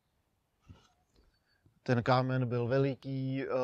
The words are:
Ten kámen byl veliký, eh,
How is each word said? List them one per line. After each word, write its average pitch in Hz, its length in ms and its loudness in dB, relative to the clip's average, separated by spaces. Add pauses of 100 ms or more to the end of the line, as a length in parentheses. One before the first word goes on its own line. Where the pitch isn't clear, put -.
(1800)
Ten 120 200 0
kámen 127 460 2
byl 120 180 -2
veliký, 135 760 -2
eh, - 40 -6 (160)